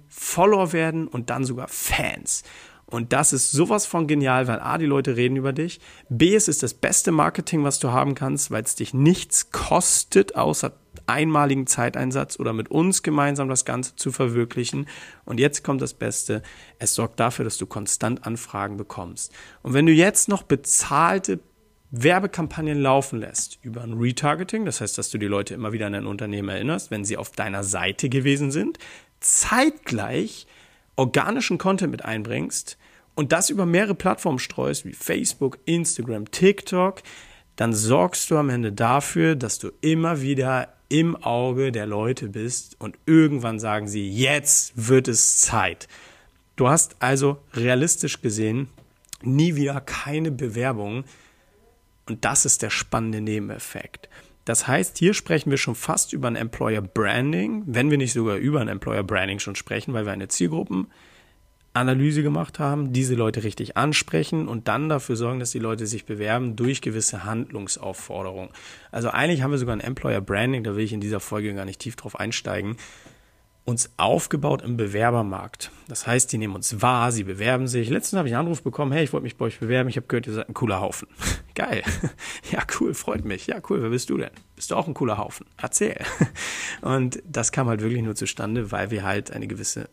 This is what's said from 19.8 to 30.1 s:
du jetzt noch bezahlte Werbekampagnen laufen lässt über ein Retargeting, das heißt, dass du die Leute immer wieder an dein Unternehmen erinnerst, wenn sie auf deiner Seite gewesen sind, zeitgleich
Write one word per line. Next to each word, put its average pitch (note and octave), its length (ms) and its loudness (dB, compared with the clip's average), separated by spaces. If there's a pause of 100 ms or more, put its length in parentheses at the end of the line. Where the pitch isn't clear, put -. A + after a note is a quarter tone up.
du D#3+ 40 10
jetzt F3+ 380 6
noch G3 140 0
bezahlte F3 960 2 (500)
Werbekampagnen D#3 920 2
laufen C3+ 400 4
lässt - 440 -6
über A#2+ 180 -10
ein A#2 120 -8
Retargeting, D3+ 720 0
das C3+ 160 -4
heißt, G2+ 180 -4
dass G2 100 -4
du A2+ 80 -6
die G#2 80 0
Leute G2+ 300 0
immer G#2+ 160 -4
wieder G#2+ 160 -4
an G2+ 60 -4
dein G2+ 120 -4
Unternehmen G2+ 440 -6
erinnerst, A#2+ 420 -4
wenn G#2 140 -4
sie G#2+ 120 -4
auf - 140 -10
deiner G2+ 320 -6
Seite G2 440 -2
gewesen C#3 440 2
sind, G3+ 260 -2 (420)
zeitgleich G3+ 1300 0 (500)